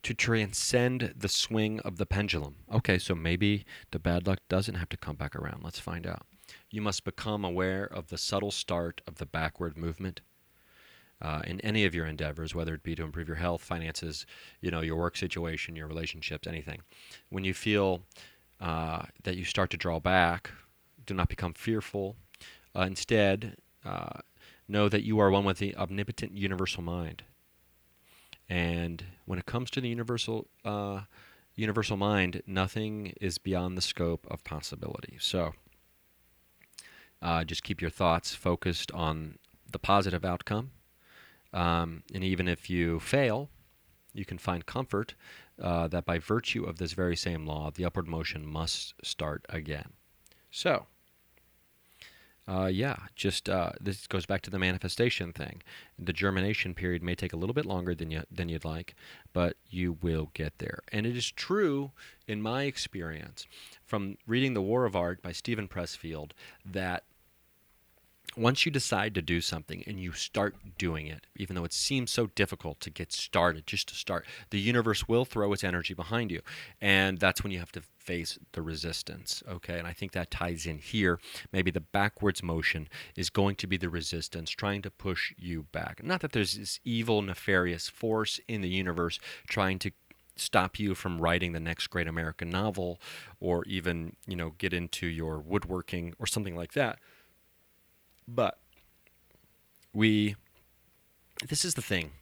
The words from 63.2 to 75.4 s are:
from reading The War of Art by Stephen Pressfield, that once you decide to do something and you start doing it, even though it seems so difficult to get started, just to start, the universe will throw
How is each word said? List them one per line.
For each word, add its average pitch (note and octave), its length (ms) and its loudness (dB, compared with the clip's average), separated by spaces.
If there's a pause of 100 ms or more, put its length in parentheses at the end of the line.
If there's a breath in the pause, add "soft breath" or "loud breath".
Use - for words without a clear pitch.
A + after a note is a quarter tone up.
from G2+ 400 -4
reading B2+ 300 2
The G#2 60 2
War A#2 240 4
of G2+ 100 0
Art F2+ 260 2
by F2 120 -8
Stephen G#2+ 340 -2
Pressfield, D#2+ 640 -8 (340 loud breath)
that F#2 380 -2 (1300)
once A#2+ 300 4
you E3 60 0
decide A2 420 2
to F#2+ 80 2
do E2+ 180 2
something E2 460 -4
and G2+ 140 -6
you F2+ 120 -4
start - 440 0 (240)
doing D#2+ 260 0
it, D2+ 300 -12
even F#2+ 200 -6
though F2 100 -2
it - 80 -4
seems B2+ 360 0
so A#2+ 240 2
difficult - 460 0
to - 100 -10
get D#2+ 220 -8
started, F2 560 2
just - 200 -2
to - 60 -12
start, - 320 -4 (240 loud breath)
the G2+ 100 0
universe A2+ 480 2
will A#2+ 160 4
throw G#2 300 0